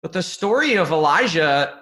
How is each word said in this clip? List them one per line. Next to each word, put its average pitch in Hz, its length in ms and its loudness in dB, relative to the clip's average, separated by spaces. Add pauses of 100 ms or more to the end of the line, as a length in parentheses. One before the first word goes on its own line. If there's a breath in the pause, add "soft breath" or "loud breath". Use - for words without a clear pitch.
But 165 80 -12
the 185 100 -6
story 233 540 -2
of 165 160 0
Elijah 156 920 0